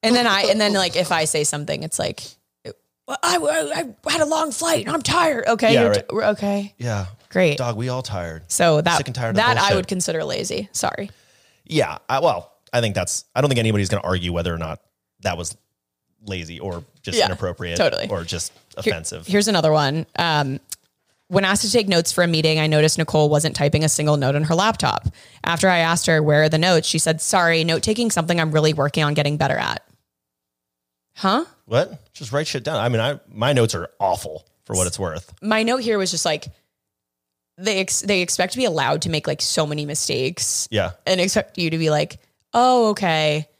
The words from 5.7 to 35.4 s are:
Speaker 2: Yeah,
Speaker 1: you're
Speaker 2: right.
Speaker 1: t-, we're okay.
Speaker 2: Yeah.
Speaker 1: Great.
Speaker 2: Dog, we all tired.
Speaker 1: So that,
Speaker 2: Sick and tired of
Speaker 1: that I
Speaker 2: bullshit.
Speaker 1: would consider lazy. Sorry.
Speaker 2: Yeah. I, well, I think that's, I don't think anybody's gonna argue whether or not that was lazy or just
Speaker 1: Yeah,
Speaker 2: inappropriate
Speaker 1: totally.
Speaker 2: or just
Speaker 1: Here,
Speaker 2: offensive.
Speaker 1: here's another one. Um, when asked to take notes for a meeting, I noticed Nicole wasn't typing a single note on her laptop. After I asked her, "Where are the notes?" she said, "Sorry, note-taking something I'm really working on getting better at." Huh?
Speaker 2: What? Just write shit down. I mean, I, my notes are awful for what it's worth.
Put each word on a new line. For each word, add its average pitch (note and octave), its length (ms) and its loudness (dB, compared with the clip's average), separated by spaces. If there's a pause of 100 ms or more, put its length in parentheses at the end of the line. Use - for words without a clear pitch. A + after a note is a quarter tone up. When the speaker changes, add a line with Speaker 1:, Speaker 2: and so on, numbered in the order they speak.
Speaker 2:
Yeah, - 60 8
Speaker 1:
you're A#3 100 4
Speaker 2:
right. - 180 0
Speaker 1:
t-, - 60 -6
we're A3 120 -2
okay. G3+ 520 -2
Speaker 2:
Yeah. G#2+ 280 -2 (240)
Speaker 1:
Great. E3+ 280 2
Speaker 2:
Dog, A#2+ 180 -2
we A#2+ 120 -4
all B2+ 140 -4
tired. E2+ 500 -8
Speaker 1:
So D#3+ 280 4
that, E3+ 180 2
Speaker 2:
Sick C#3+ 100 -4
and B2 80 -8
tired A#2+ 140 -4
of F#3+ 60 0
Speaker 1:
that A#3 200 2
I - 40 0
Speaker 2:
bullshit. G3+ 160 2
Speaker 1:
would F#3 120 -4
consider F3 340 -2
lazy. - 480 -6
Sorry. - 400 -6 (540)
Speaker 2:
Yeah. G#2+ 340 -2 (100)
I, C3 120 0
well, B2+ 320 0 (200)
I A#2+ 100 0
think G#2 120 0
that's, F2+ 300 -4 (100)
I C3 60 0
don't C#3+ 100 4
think B2 80 2
anybody's G#2+ 300 2
gonna G#2 160 -2
argue F2 280 -2
whether E2+ 220 -2
or E2 40 -8
not D#2+ 220 -8 (420)
that F2+ 140 -2
was E2 200 -10 (680)
lazy E2+ 360 -10
or F2 240 -8 (180)
just - 160 -4
Speaker 1:
Yeah, A#2 80 2
Speaker 2:
inappropriate F2+ 520 -6
Speaker 1:
totally. - 320 0
Speaker 2:
or F2+ 120 -4
just E2+ 300 -8 (280)
Speaker 1:
Here, A3 120 -2
Speaker 2:
offensive. E2 340 -8
Speaker 1:
here's G3+ 220 2
another D#3+ 240 2
one. D3+ 340 0 (100)
Um, D3 440 0 (680)
when G3 180 2
asked G3+ 160 2
to G#3 100 -2
take A3 160 4
notes E3+ 240 2
for F3+ 100 2
a F3 60 4
meeting, D#3 320 4
I D#3 60 2
noticed D#3 320 2
Nicole D3+ 320 4
wasn't D3+ 260 2
typing D3 260 2
a D#3 60 4
single D3+ 300 2
note C#3 180 2
on D3+ 80 0
her D#3+ 100 0
laptop. - 540 0 (340)
After E3+ 280 2
I F3 80 4
asked E3 280 2
her, D#3+ 160 4
"Where D3+ 220 4
are D#3 60 4
the D#3 80 2
notes?" E3+ 280 2
she - 120 0
said, D#3+ 240 0
"Sorry, E3 420 2
note-taking G#3+ 460 0
something E3+ 280 0
I'm D#3+ 140 0
really D#3 220 4
working D3 280 0
on D3 120 2
getting D3 240 0
better C#3+ 180 0
at." - 260 -4 (1300)
Huh? A3 280 0 (220)
Speaker 2:
What? C#3+ 460 -4
Just A#2 200 -14
write D3 140 -2
shit C3 180 -6
down. D#3 140 -4
I A2 100 0
mean, A#2 120 0
I, C3+ 280 -2
my B2 240 0
notes A#2 220 2
are E2+ 140 -6 (120)
awful F2 440 -2 (200)
for - 100 -8
what F#2 120 0
it's F2 120 -6
worth. E2 340 -8 (100)